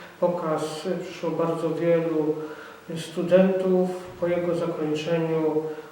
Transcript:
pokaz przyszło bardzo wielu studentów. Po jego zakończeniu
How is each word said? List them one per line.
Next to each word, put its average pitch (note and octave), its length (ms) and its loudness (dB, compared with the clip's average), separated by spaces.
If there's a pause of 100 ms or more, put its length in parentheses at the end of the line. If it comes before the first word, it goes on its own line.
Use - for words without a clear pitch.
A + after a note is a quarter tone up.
(200)
pokaz E3 680 -2 (140)
przyszło - 280 -6
bardzo E3 400 0
wielu D#3+ 640 2 (640)
studentów. F#3 920 4 (320)
Po F3 60 -2
jego F3 280 0
zakończeniu D#3+ 1080 0 (300)